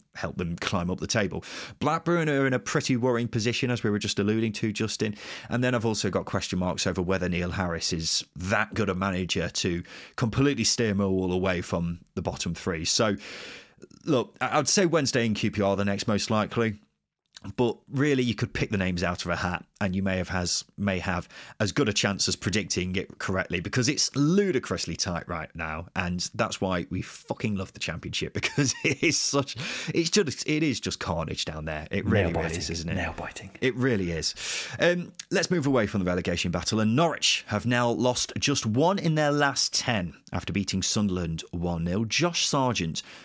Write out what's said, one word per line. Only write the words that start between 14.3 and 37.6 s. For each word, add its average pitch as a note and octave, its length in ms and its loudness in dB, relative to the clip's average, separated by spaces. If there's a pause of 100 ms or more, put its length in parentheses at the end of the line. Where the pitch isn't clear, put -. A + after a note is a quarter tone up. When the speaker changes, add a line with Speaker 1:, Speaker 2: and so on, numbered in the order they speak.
Speaker 1:
I, B2+ 180 0
I'd D3+ 120 2
say G3 160 4
Wednesday C#3 400 4
and A2 100 2
Q G#2+ 160 0
P G#2 100 -2
R G2 100 4
are G2 40 4
the G2 80 2
next G2+ 240 0
most G#2 240 0
likely. A2 480 0 (760)
But A#2+ 220 2 (140)
really, C#3 320 4
you A#2 100 2
could - 180 -2
pick - 200 -2
the G#2 80 2
names F2+ 240 0
out F2 200 -2
of F2 60 -4
a E2+ 60 2
hat, F2+ 280 -2 (160)
and F#2+ 160 0
you G2 60 0
may F#2+ 160 2
have F2+ 100 -2
has, - 380 -2 (100)
may G2 220 0
have F2 320 -2 (300)
as G#2 120 2
good C#3 160 2
a G2+ 60 2
chance G2 340 0
as F2+ 80 0
predicting F#2 600 -2
it - 240 -6
correctly, F#2 400 -2
because G#2+ 280 0
it's - 280 0
ludicrously C#3+ 800 2
tight E2+ 340 -4
right D#2+ 240 -6
now, D#2+ 320 -6 (100)
and F2+ 380 -2
that's A2 260 -2
why F#2 300 0
we F2+ 140 -4
fucking - 520 -6
love - 180 -4
the - 60 -16
Championship, - 540 -6
<laughs> - 0 -
because C3 400 0 (100)
it D#3 200 0
is D#3 160 2
such, - 360 -2 (380)
it's E3 160 2
just, F3+ 400 0
it D3+ 140 2
is C3+ 160 2
just - 200 -4
carnage D#2+ 460 -2
down D#2 200 -6
there. D#2 260 -4
It G2 140 -2
really, G#2 180 4
really E2+ 100 2
Speaker 2:
Nail-biting. E2 240 0
Speaker 1:
is, E2+ 140 -4
isn't E2 180 -4
it? E2 60 -2
Speaker 2:
Nail-biting. F2 560 -6 (100)
Speaker 1:
It B2+ 140 2
really A2+ 360 2
is. D#2+ 220 -2 (460)
Um, F3 340 2 (160)
let's F3+ 220 2
move D#3+ 160 2
away B2+ 180 4
from G2+ 140 0
the F2+ 80 2
relegation F2 420 0
battle, F2+ 300 0
and A2 160 4
Norwich - 520 2
have G#2+ 200 -2